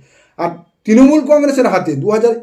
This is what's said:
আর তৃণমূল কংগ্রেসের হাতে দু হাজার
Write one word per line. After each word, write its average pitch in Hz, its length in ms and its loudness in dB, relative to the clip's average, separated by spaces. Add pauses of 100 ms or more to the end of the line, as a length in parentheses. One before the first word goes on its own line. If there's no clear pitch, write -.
(380)
আর 170 120 -6 (360)
তৃণমূল 269 340 4
কংগ্রেসের 277 480 0
হাতে 180 280 -4
দু 160 140 -4
হাজার 220 340 0